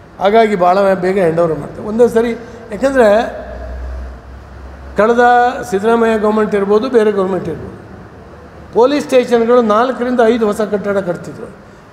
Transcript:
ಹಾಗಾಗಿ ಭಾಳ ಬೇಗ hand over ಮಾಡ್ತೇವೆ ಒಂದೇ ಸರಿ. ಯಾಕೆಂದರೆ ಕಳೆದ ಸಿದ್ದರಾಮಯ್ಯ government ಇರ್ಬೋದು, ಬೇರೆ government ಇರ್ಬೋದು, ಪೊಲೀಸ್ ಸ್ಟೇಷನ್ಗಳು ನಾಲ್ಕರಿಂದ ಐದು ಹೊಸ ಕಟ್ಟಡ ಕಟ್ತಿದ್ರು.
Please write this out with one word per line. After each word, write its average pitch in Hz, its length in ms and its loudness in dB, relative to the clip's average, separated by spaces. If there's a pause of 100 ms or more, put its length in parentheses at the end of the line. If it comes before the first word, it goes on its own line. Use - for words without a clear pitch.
(200)
ಹಾಗಾಗಿ 208 360 4
ಭಾಳ 190 380 2
ಬೇಗ 185 240 0
hand 165 220 2
over 160 180 0
ಮಾಡ್ತೇವೆ 175 300 -10
ಒಂದೇ 226 200 4
ಸರಿ. 226 220 0 (420)
ಯಾಕೆಂದರೆ 233 640 2 (1600)
ಕಳೆದ 233 240 2 (500)
ಸಿದ್ದರಾಮಯ್ಯ 226 480 2
government 214 360 0
ಇರ್ಬೋದು, 208 340 0
ಬೇರೆ 214 240 4
government 185 360 -2
ಇರ್ಬೋದು, 127 300 -12 (960)
ಪೊಲೀಸ್ 262 300 2
ಸ್ಟೇಷನ್ಗಳು 240 580 2
ನಾಲ್ಕರಿಂದ 240 640 0
ಐದು 226 200 2
ಹೊಸ 208 140 -2
ಕಟ್ಟಡ 202 380 -2
ಕಟ್ತಿದ್ರು. 165 680 -8 (240)